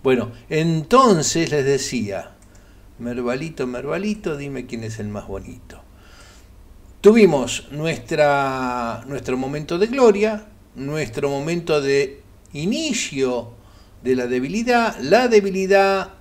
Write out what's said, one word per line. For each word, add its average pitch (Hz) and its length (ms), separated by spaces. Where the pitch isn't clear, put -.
Bueno, 120 280
entonces 165 1000
les 143 160
decía, 117 680
Mervalito, 127 640
Mervalito, 160 720
dime 135 300
quién 117 160
es 110 160
el 107 80
más 104 200
bonito. - 540
Tuvimos 196 680
nuestra, 131 1400
nuestro 127 320
momento 147 400
de 190 80
gloria, 220 640
nuestro 143 540
momento 156 500
de 139 440
inicio 143 1000
de 127 120
la 127 100
debilidad, 208 760
la 196 280
debilidad 196 920